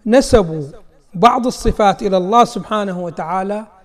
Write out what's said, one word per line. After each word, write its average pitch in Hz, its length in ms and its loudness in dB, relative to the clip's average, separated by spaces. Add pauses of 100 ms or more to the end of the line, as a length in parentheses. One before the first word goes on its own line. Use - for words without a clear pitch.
نسبوا 208 580 2 (500)
بعض 233 320 2
الصفات 208 560 0
إلى 190 140 0
الله 208 280 2
سبحانه 202 560 -4
وتعالى 190 640 -6 (180)